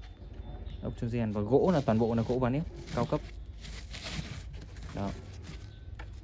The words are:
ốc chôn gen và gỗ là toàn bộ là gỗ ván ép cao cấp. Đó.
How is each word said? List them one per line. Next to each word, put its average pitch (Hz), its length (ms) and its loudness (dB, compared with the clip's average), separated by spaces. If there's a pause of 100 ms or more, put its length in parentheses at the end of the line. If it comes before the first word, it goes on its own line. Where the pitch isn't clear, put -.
(840)
ốc 127 180 -2
chôn 120 80 0
gen 113 220 2
và 104 100 2
gỗ 123 320 8
là 143 120 6
toàn 110 140 6
bộ 117 160 6
là 113 120 6
gỗ 127 120 4
ván 123 140 4
ép 151 100 2 (320)
cao 120 100 4
cấp. - 160 0 (1700)
Đó. 98 140 -2 (1160)